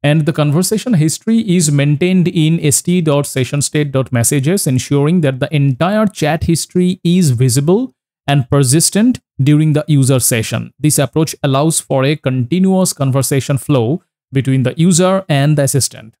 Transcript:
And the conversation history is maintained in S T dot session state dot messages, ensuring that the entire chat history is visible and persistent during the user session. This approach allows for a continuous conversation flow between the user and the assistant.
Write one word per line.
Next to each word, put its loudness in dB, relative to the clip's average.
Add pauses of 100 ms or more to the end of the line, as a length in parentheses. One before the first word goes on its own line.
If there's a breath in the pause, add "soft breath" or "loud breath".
And 2
the -2
conversation 0
history 0
is 0
maintained 2
in 0
S -2
T 0
dot 0
session -4
state -4
dot -4
messages, 0
ensuring 0
that -2
the -6
entire 0
chat -2
history 0
is 2
visible 0 (320)
and 0
persistent 2 (220)
during 2
the 0
user 2
session. -2
This 0
approach -2
allows 0
for -2
a 0
continuous 0
conversation -2
flow -2 (280)
between 0
the -2
user 2
and 0
the 0
assistant. -4